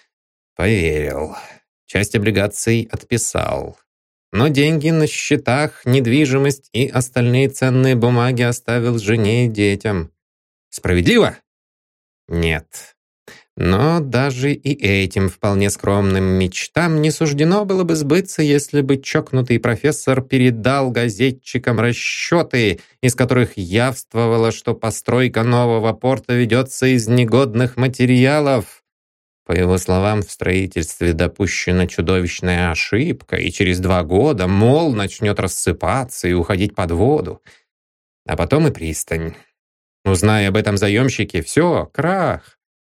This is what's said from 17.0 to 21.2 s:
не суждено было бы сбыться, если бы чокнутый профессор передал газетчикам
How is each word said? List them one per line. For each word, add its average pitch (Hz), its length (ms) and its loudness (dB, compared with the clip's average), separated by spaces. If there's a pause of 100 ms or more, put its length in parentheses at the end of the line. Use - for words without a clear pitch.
не 156 80 2
суждено 160 540 2
было 190 180 0
бы 165 140 0
сбыться, 160 440 0
если 143 420 2
бы 135 140 2
чокнутый 127 640 -2
профессор 127 640 0
передал 127 720 0
газетчикам 120 880 -2